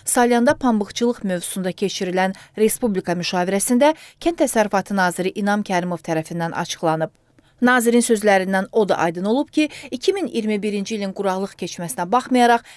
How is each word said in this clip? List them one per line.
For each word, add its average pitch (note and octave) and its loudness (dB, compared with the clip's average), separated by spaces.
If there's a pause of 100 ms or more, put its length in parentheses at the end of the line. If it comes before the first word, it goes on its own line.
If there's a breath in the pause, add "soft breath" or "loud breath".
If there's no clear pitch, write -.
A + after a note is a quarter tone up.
Salyanda A#3+ 4
pambıqçılıq A#3 0
mövzusunda F#3 -4
keçirilən F#3+ -2 (220 loud breath)
Respublika G#3 0
müşavirəsində F#3+ 2 (260 loud breath)
Kənd E4+ -2
Təsərrüfatı G#3 0
Naziri F3+ 0
İnam G#3 -2
Kərimov F3+ -4
tərəfindən E3 -4
açıqlanıb. D#3+ -4 (460 soft breath)
Nazirin A#3+ 4
sözlərindən F#3+ 2
o A3 2
da F#3 0
aydın F3 -2
olub B3 0
ki, D4+ 0 (220 loud breath)
iki C4 0
min F#4 -4
iyirmi G#3+ -4
birinci G#3 -4
ilin G3 -6
quraqlıq F#3+ -4
keçməsinə F3+ -8
baxmayaraq, A#3+ 2 (160 loud breath)